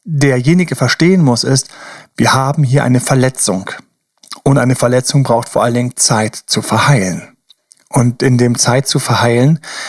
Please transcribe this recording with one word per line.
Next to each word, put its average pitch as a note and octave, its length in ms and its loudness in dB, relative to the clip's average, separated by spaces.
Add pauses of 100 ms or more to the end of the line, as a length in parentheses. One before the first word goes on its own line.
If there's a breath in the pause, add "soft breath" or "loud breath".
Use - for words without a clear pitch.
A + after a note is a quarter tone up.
derjenige D3 720 0
verstehen E3+ 460 2
muss, A#2+ 220 2
ist, C3 240 0 (480 loud breath)
wir A#2+ 160 0
haben C3+ 320 0
hier C#3 200 2
eine B2 160 2
Verletzung. B2+ 720 -2 (760)
Und C#3 120 2
eine B2+ 200 2
Verletzung B2+ 480 0
braucht A#2 240 -2
vor - 140 -2
allen A#2+ 120 0
Dingen A#2+ 220 -4
Zeit A2 380 -2
zu - 280 -6
verheilen. G#2+ 760 -2 (540)
Und A#2+ 320 0
in B2+ 160 2
dem A#2+ 180 2
Zeit C3 300 0
zu - 120 -2
verheilen A#2+ 600 0 (280 loud breath)